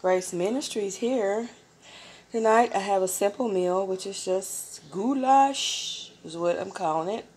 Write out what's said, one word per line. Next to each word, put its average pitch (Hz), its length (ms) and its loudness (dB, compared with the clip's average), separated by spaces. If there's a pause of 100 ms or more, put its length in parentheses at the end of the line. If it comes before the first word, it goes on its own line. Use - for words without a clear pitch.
Grace 185 300 2
Ministries 202 640 -4
here. 233 500 0 (800)
Tonight 226 460 4
I 196 40 2
have 196 220 2
a 190 60 2
simple 202 400 -2
meal, 185 400 0
which 190 180 -4
is 196 200 -10
just - 560 -4 (100)
goulash, 269 1200 2 (140)
is 160 100 -12
what 170 240 0
I'm 190 120 -6
calling 175 480 -2
it. - 60 -12 (120)